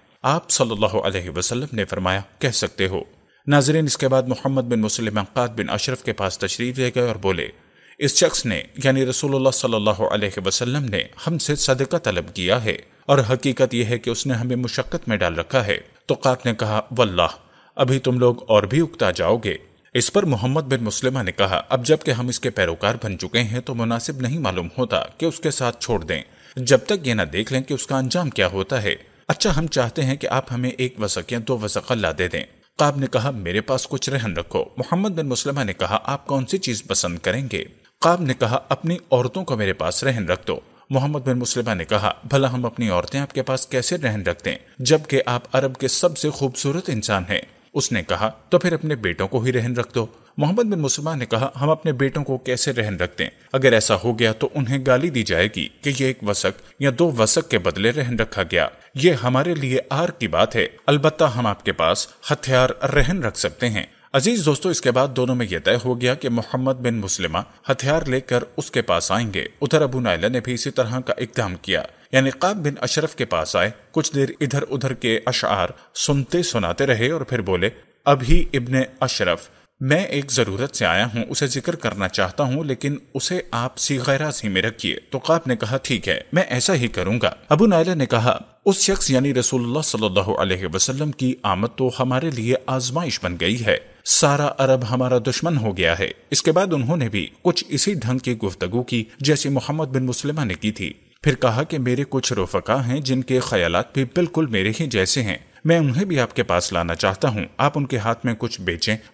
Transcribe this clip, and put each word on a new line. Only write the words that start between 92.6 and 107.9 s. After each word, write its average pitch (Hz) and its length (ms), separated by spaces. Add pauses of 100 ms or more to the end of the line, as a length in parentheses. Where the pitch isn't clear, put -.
आजमाइश 131 540
बन 87 140
गई 87 200
है, 110 240 (240)
सारा 147 420
अरब 131 380
हमारा 127 340
दुश्मन 139 380
हो 110 160
गया 85 220
है।" 92 200 (180)
इसके 156 200
बाद 185 200
उन्होंने 139 360
भी 101 240 (120)
कुछ - 260
इसी 190 240
ढंग 127 260
की 123 140
गुफ्तगू 104 480
की 120 240 (160)
जैसी 143 260
मोहम्मद 147 400
बिन 131 140
मुस्लिमा 143 420
ने 95 100
की 104 180
थी। - 520
फिर 139 100
कहा 123 280
कि 160 160
मेरे 123 260
कुछ 135 280
रुफका 98 440
हैं 135 260
जिनके 127 380
ख्यालात 92 540
भी 135 100
बिल्कुल 165 420
मेरे 104 240
ही 156 160
जैसे 113 340
हैं, 101 340 (120)
मैं 170 120
उन्हें 151 300
भी 156 100
आपके 120 240
पास 87 300
लाना 85 220
चाहता 98 340
हूँ। 107 180 (140)
आप 143 160
उनके 135 200